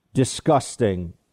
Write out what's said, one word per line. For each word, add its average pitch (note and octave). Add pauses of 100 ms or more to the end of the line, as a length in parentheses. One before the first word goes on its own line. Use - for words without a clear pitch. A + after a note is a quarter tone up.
(140)
disgusting A2+ (200)